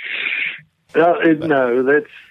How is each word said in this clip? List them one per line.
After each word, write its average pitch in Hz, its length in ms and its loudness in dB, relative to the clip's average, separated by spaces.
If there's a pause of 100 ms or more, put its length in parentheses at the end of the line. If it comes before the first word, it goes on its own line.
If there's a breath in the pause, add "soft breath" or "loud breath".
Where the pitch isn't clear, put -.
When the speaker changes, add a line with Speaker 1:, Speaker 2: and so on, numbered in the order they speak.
(960 loud breath)
Speaker 1:
Uh, 165 240 2
it, 160 220 2
Speaker 2:
But 160 80 -6
Speaker 1:
no, 131 340 2
that's, 147 240 0 (240)